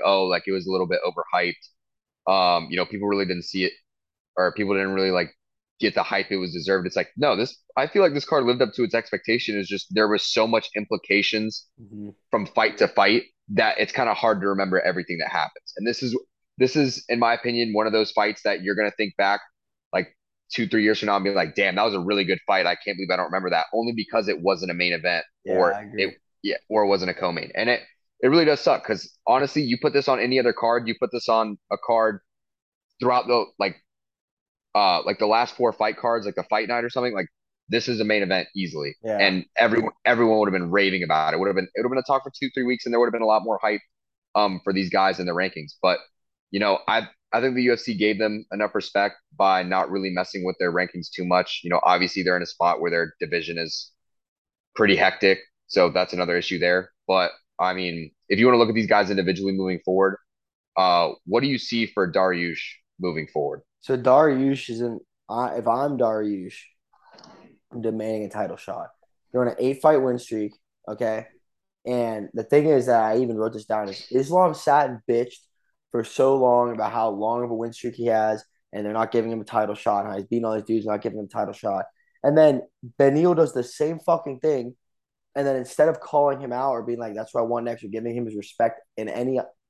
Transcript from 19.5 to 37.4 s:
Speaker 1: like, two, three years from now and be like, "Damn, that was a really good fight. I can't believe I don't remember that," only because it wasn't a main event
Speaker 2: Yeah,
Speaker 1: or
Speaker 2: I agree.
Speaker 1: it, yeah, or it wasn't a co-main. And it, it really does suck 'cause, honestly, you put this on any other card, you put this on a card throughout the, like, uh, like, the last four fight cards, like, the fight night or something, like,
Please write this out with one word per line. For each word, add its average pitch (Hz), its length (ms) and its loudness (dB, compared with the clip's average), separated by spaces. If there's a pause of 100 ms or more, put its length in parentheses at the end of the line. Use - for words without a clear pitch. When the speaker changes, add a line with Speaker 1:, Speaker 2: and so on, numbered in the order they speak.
Speaker 1:
like, 92 220 -4 (340)
two, 117 180 -4
three 110 160 2
years 107 160 2
from 107 80 -4
now 101 100 2
and 98 80 -2
be 101 60 0
like, 87 240 0
"Damn, 95 200 0
that 101 80 2
was 110 100 0
a 95 60 -2
really 98 240 0
good 92 240 0
fight. 95 180 2
I 87 100 0
can't 101 220 -8
believe 92 140 -6
I 90 60 2
don't 90 80 -2
remember 90 240 -4
that," 82 240 0
only 117 180 -2
because 110 380 -4
it 82 120 -4
wasn't 90 300 -2
a - 20 -6
main 87 200 -2
event 82 320 -2 (180)
Speaker 2:
Yeah, 95 160 0
Speaker 1:
or 90 160 2
Speaker 2:
I 104 80 -8
agree. 101 220 -4
Speaker 1:
it, - 160 -10 (200)
yeah, 101 160 -4 (120)
or 107 140 2
it 101 40 4
wasn't 92 240 0
a - 20 -8
co-main. 82 400 -4
And 113 160 0
it, 120 120 0 (400)
it 127 80 4
really 165 160 6
does 147 160 4
suck 139 240 2
'cause, - 420 -6
honestly, 135 340 2
you 123 200 -2
put 139 120 0
this 139 140 2
on 131 120 2
any 127 200 2
other 120 140 2
card, 117 340 0
you 113 120 -4
put 120 120 -2
this 120 180 -4
on 110 300 0 (100)
a 101 80 -2
card 110 440 0 (760)
throughout 123 280 2
the, 117 180 2 (140)
like, 98 160 0 (960)
uh, 92 300 4
like, 98 160 -4
the 107 80 2
last 117 280 2
four 117 180 0
fight 107 240 -2
cards, 117 280 -2
like, 98 100 -8
the 90 80 -4
fight 107 260 -2
night 120 140 -2
or 120 60 -6
something, 123 240 -2
like, 95 140 -4 (420)